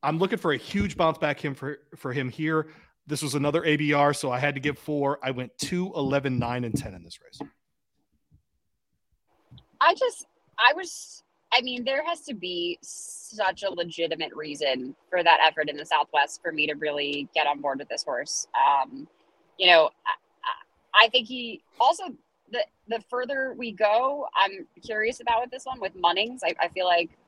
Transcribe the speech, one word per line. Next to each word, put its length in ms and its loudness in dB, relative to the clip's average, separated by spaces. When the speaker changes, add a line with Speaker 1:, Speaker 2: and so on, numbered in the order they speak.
Speaker 1:
I'm 200 0
looking 180 0
for 140 0
a 60 0
huge 380 -4
bounce 220 2
back 260 -2
him 120 -4
for, 220 -10
for 160 -8
him 160 -2
here. 400 -2
This 120 -4
was 140 -4
another 300 2
A 120 4
B 180 2
R, 200 6
so 160 -4
I 80 0
had 160 0
to 60 -6
give 180 -2
four. 460 -2
I 80 -2
went 260 -8
two, 380 -4
eleven, 420 0
nine, 240 -2
and 160 -4
ten 160 -8
in 80 -16
this 180 -20
race. 200 -20
Speaker 2:
I 140 6
just, 320 -2
I 160 8
was, 480 -14
I 80 4
mean, 240 -8
there 220 -2
has 160 -4
to 120 -10
be 480 -6
such 800 -8
a 80 -2
legitimate 640 -6
reason 600 -4
for 120 0
that 240 6
effort 220 2
in 80 -6
the 80 -10
Southwest 580 0
for 100 -6
me 140 -2
to 80 -4
really 600 -4
get 120 2
on 140 0
board 180 -4
with 100 -12
this 160 -6
horse. 500 -6
Um, 520 2
you 80 2
know, 240 8
I, 960 0
I, 40 12
I 20 2
think 200 0
he 340 -8
also, 240 4
the, 140 -2
the 120 -4
further 460 -4
we 160 -8
go, 540 2
I'm 300 0
curious 380 -4
about 220 2
with 80 -6
this 160 -12
one 140 -8
with 160 -6
Munnings. 480 0
I, 160 0
I 80 0
feel 180 -2
like 240 2